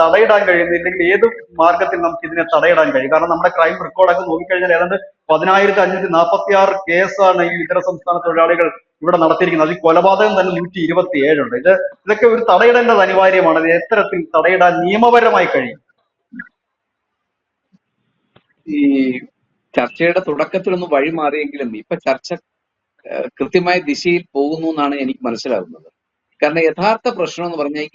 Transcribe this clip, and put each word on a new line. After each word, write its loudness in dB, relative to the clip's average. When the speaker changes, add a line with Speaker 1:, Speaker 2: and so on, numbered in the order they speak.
Speaker 1:
തടയിടാൻ 4
കഴിയുന്നത്? 0
ഇല്ലെങ്കിൽ -4
ഏത് 2
മാർഗത്തിൽ 0
നമുക്ക് -6
ഇതിനെ -4
തടയിടാൻ 2
കഴിയും? -2
കാരണം 2
നമ്മുടെ 0
ക്രൈം -2
റെക്കോർഡൊക്കെ 0
നോക്കിക്കഴിഞ്ഞാൽ -2
ഏതാണ്ട് 0
പതിനായിരത്തി 2
അഞ്ഞൂറ്റി -2
നാപ്പത്തിയാറ് 0
കേസാണ് 2
ഈ -4
ഇതര -2
സംസ്ഥാന -4
തൊഴിലാളികൾ 0
ഇവിടെ 0
നടത്തിയിരിക്കുന്നത്. 0
അതിൽ -6
കൊലപാതകം 2
തന്നെ -2
നൂറ്റി -10
ഇരുപത്തിയേഴുണ്ട്. 0
ഇത്, 2
ഇതൊക്കെ -2
ഒരു 2
തടയിടേണ്ടത് 4
അനിവാര്യമാണ്. 2
ഇത് -2
എത്തരത്തിൽ -2
തടയിടാൻ 2
നിയമപരമായി 4
കഴിയും? -4
Speaker 2:
ഈ 0
ചർച്ചയുടെ 0
തുടക്കത്തിലൊന്ന് -4
വഴിമാറിയെങ്കിലും -4
ഇപ്പൊ -10
ചർച്ച, -6
ഏഹ്, -8
കൃത്യമായ 0
ദിശയിൽ -4
പോകുന്നു -4
എന്നാണ് -4
എനിക്ക് -8
മനസ്സിലാകുന്നത്. -8
കാരണം 0
യഥാർത്ഥ -2
പ്രശ്നം -6
എന്ന് -8
പറഞ്ഞാൽ -6